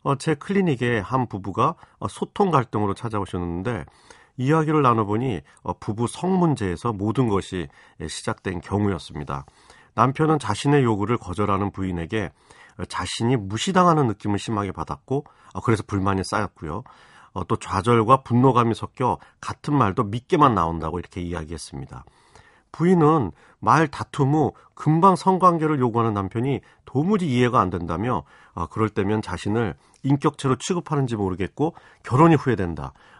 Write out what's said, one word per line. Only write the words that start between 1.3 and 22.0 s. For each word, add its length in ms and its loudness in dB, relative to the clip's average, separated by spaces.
어, 100 -6
소통 420 -2
갈등으로 440 0
찾아오셨는데 880 -6
이야기를 460 2
나눠보니, 600 2
어, 160 -4
부부 300 -4
성 300 -2
문제에서 540 0
모든 360 0
것이, 400 -2
예, 80 -8
시작된 540 -6
경우였습니다. 840 -4
남편은 460 2
자신의 420 0
요구를 360 0
거절하는 520 -2
부인에게, 600 -6
어, 80 -8
자신이 500 -2
무시당하는 720 2
느낌을 300 -4
심하게 340 -4
받았고, 520 -8
어, 80 -10
그래서 260 0
불만이 380 0
쌓였고요. 600 -6
어, 120 -6
또 100 0
좌절과 640 2
분노감이 520 4
섞여 440 -4
같은 360 -4
말도 280 2
밉게만 500 2
나온다고 440 -2
이렇게 220 -12
이야기했습니다. 840 -10